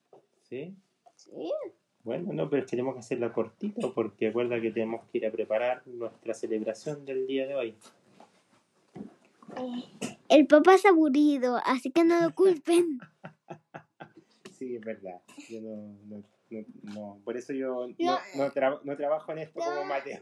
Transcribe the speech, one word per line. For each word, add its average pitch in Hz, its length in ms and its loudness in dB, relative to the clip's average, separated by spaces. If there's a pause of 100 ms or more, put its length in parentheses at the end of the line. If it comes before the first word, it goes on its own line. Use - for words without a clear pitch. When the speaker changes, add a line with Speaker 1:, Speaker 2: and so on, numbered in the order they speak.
(420)
Speaker 1:
¿Sí? 160 340 -12 (400)
Speaker 2:
Sí. - 360 -10 (500)
Speaker 1:
Bueno, 175 320 -6
no, 156 160 -4
pero 135 160 0
tenemos 127 280 -4
que 123 60 -14
hacerla 117 320 -4
cortito 208 640 -6
porque 110 340 -2
acuerda 120 320 -2
que 113 100 -2
tenemos 113 400 -4
que 123 80 -2
ir 110 80 -2
a 107 60 -4
preparar 113 540 -2
nuestra 117 480 -8
celebración 113 720 -6
del 131 200 -4
día 135 200 -2
de 139 80 -6
hoy. 117 220 -6 (1800)
Speaker 2:
Eh, - 600 -10 (100)
el 285 180 10
papá 311 280 10
es 370 100 8
aburrido, 294 800 4
así 254 260 0
que 339 140 4
no 339 160 6
lo 330 140 2
culpen. 339 640 4 (240)
Speaker 1:
<laughs> - 560 -20 (760)
Sí, 123 200 -8
es 110 60 -10
verdad. 98 380 -12 (300)
Yo 113 100 -12
no, 107 460 -14
no... 104 160 -14 (280)
No, 110 140 -10 (300)
no. 101 300 -14
Por 117 120 -6
eso 123 160 -10
yo 131 360 -6
no, 120 100 -16
Speaker 2:
No, - 200 0 (180)
Speaker 1:
no 139 160 -2
tra-, 135 320 0
no 143 120 -6
trabajo 151 360 -2
en 156 80 -8
esto 156 180 -14
Speaker 2:
te 339 80 -4
Speaker 1:
como 349 140 -4
Speaker 2:
vamos, - 80 -6
Speaker 1:
Mateo. - 340 -6